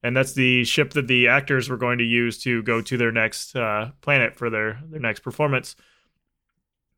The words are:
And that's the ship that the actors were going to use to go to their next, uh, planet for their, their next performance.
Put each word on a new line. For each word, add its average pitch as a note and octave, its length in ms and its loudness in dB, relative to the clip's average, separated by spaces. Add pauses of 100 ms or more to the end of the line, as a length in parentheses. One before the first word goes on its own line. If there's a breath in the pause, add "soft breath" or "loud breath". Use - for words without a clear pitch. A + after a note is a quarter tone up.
And B2 120 0
that's C3 160 2
the B2+ 320 2
ship C#3+ 300 0
that C#3 120 0
the B2 220 4
actors C3 400 2
were B2+ 80 -4
going B2 220 -2
to A#2+ 60 0
use A#2 380 0
to A#2+ 220 0
go A#2 160 0
to B2 160 -4
their A#2 160 2
next, A2+ 420 -2
uh, A2 360 -2 (100)
planet C3 360 2
for A#2+ 140 -4
their, A2 300 -2 (100)
their D#3 80 -10
next A2+ 220 -4
performance. C3 560 -2 (1200 soft breath)